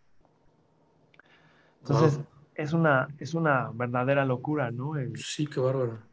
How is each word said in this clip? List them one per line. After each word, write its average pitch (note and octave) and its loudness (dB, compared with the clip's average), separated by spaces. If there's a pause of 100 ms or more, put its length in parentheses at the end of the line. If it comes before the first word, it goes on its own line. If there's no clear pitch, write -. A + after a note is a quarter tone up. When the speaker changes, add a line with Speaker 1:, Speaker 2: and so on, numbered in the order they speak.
(1800)
Speaker 1:
Entonces, C#3+ 4
Speaker 2:
Wow. C#3+ -10 (300)
Speaker 1:
es D3+ -4
una, D3 4 (120)
es C#3 -8
una C#3+ 2
verdadera B2 0
locura, C3 -2
¿no? C3+ -6
El, A#2 -6
Speaker 2:
Sí, - -6
qué - -6
bárbaro. B2+ -2 (120)